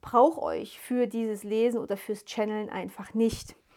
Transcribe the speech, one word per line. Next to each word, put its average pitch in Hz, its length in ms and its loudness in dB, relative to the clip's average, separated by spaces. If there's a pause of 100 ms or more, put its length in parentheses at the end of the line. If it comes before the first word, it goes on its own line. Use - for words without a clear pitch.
brauche 277 400 4
euch 160 360 -6
für 247 280 0
dieses 220 360 -4
Lesen 220 380 2
oder 202 160 -2
fürs 202 300 -8
Channeln 214 420 -4
einfach 190 460 -10
nicht. 226 420 0 (200)